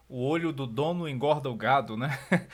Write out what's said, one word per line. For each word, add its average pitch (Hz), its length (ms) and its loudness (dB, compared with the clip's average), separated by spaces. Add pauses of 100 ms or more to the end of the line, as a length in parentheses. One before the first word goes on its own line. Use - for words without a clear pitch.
o 123 160 -6
olho 165 280 0
do 135 160 -4
dono 156 400 -2
engorda 139 420 0
o 120 60 -4
gado, 113 420 2
né? 135 200 -2 (120)
<laughs> 180 240 2